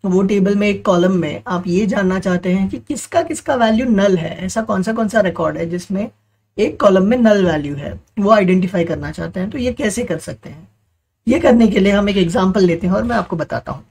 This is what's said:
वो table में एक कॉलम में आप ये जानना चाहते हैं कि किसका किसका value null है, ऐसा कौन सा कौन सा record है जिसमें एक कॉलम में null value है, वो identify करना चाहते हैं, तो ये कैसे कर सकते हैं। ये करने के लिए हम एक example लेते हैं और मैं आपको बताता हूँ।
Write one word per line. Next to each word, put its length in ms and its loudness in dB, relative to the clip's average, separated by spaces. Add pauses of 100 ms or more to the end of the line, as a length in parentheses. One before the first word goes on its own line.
वो 180 2
table 340 2
में 120 2
एक 180 -2
कॉलम 260 4
में 340 -2
आप 200 -4
ये 200 0
जानना 320 0
चाहते 340 -2
हैं 160 0
कि 100 -8
किसका 440 -4
किसका 320 -4
value 360 2
null 280 4
है, 260 -6
ऐसा 180 -4
कौन 200 -2
सा 100 -2
कौन 160 -2
सा 120 2
record 380 -2
है 120 -4
जिसमें 380 -4 (500)
एक 220 -2
कॉलम 260 4
में 120 2
null 280 4
value 300 -2
है, 220 -10 (200)
वो 120 0
identify 540 2
करना 260 -6
चाहते 300 -8
हैं, 100 -6
तो 80 -8
ये 140 -2
कैसे 320 -2
कर 160 -4
सकते 300 -14
हैं। 180 -20 (580)
ये 140 2
करने 280 6
के 120 2
लिए 120 4
हम 160 2
एक 100 0
example 460 2
लेते 220 0
हैं 80 0
और 100 0
मैं 120 -2
आपको 200 -4
बताता 360 -6
हूँ। 180 -12